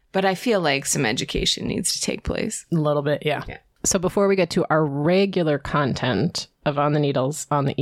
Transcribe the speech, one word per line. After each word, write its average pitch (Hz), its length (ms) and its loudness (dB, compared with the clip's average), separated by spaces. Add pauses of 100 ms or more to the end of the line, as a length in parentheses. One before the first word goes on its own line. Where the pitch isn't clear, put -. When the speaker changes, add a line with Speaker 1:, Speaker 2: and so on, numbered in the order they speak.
(120)
Speaker 1:
But 190 140 0
I 190 80 2
feel 202 260 0
like 143 260 0
some - 200 0
education - 600 -2
needs - 280 -2
to - 80 -4
take - 200 -4
place. - 480 -4
Speaker 2:
A 170 60 0
little 147 260 2
bit, 143 220 0
yeah. 135 240 -2
Speaker 1:
Yeah. - 100 -12 (240)
Speaker 2:
So - 160 0
before 196 300 2
we 196 80 2
get 175 140 2
to - 200 0
our 156 140 4
regular 160 760 2
content 131 880 0 (200)
of 143 120 -2
On 147 140 2
the 151 80 2
Needles, 143 500 0
On 143 140 2
the 135 180 -2